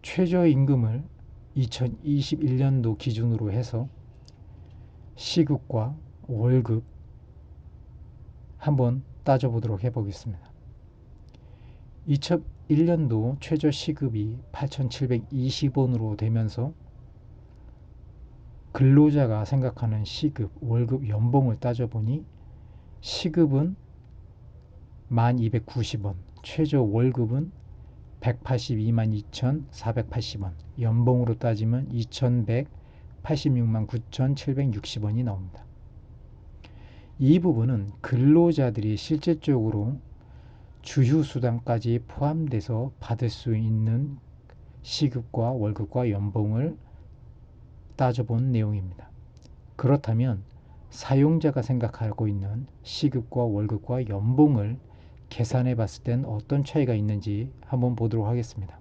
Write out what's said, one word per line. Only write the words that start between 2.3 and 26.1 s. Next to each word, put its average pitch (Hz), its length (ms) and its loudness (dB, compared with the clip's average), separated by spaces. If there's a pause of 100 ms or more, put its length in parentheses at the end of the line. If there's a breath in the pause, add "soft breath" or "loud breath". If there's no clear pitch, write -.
년도 131 380 2
기준으로 110 540 -2
해서 120 380 -4 (1300 loud breath)
시급과 135 800 0 (320)
월급 117 560 2 (1700)
한번 131 460 2 (220)
따져보도록 117 580 0
해보겠습니다. 101 720 -6 (1500 loud breath)
이천일 156 800 0
년도 135 540 2
최저 156 300 0
시급이 120 680 -4 (140)
팔천칠백이십 131 1200 -2
원으로 117 400 0
되면서 113 560 -2 (2000)
근로자가 135 720 6
생각하는 120 600 0
시급, 131 560 -4
월급, 120 480 0
연봉을 120 520 2
따져보니 120 640 -2 (760 loud breath)
시급은 160 760 2 (1300)
만 120 300 4
이백구십 113 680 -2
원, 95 100 -4 (280)